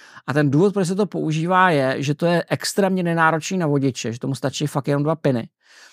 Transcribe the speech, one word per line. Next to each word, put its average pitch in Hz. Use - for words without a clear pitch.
A -
ten 147
důvod, 185
proč 190
se 190
to 196
používá, 170
je, 135
že 139
to 170
je 170
extrémně 185
nenáročný 165
na 170
vodiče, 135
že 120
tomu 135
stačí 139
fakt 143
jenom 143
dva 156
piny. 127